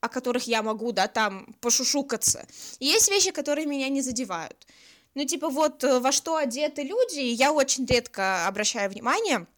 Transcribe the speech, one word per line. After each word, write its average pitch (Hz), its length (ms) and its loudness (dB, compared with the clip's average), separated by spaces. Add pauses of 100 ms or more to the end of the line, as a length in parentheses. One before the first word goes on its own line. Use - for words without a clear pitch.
о 226 60 0
которых 247 380 -2
я 226 140 2
могу, 220 300 -2
да, 190 160 2
там, 202 540 -2
пошушукаться. 262 840 0 (340)
И 254 60 -4
есть 415 240 4
вещи, 381 220 2
которые 294 340 -2
меня 277 220 -2
не 277 140 0
задевают. 214 680 -6 (480)
Ну, 277 100 -2
типа, 294 240 -2
вот, 302 360 0
э, 254 140 6
во 262 120 2
что 320 240 0
одеты 294 480 -2
люди, 392 380 0
я 254 320 2
очень 269 320 2
редко 190 640 0
обращаю 202 420 -2
внимание. 247 580 0 (100)